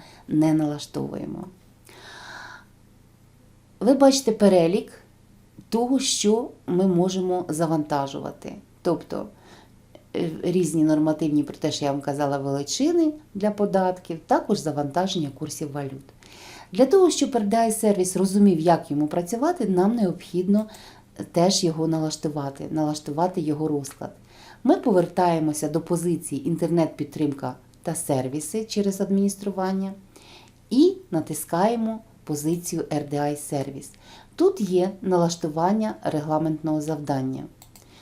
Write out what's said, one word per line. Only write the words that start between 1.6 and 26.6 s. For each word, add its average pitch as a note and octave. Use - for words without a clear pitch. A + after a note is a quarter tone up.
Ви A#3+
бачите C4+
перелік F#3+
того, B3
що A#3
ми F3+
можемо F3+
завантажувати. D3+
Тобто, -
е, E3+
різні E3
нормативні, D3+
про -
те, D3+
що D3
я C#3
вам C#3
казала, C#3+
величини C4
для G#3
податків, F#3
також B3+
завантаження D3
курсів D3
валют. C3+
Для G#3
того, F#4
щоб -
R G#3+
D A3+
I A3+
сервіс G3+
розумів, F#3+
як E3
йому D3
працювати, A#3
нам G3
необхідно F#3+
теж F3+
його D#3+
налаштувати, D#3
налаштувати D#3
його D3+
розклад. D3
Ми C#4+
повертаємося E3+
до D#3+
позиції E3
«Інтернет-підтримка D3+